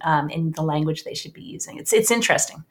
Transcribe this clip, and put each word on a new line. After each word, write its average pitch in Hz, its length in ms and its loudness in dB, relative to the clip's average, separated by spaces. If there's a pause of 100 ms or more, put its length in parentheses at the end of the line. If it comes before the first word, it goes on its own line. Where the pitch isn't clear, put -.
um, 151 260 2
in 165 220 -2
the 156 100 -4
language 156 440 0
they - 100 -10
should - 180 -10
be - 80 -20
using." - 380 -10
It's, - 120 -4
it's - 200 6
interesting. - 600 2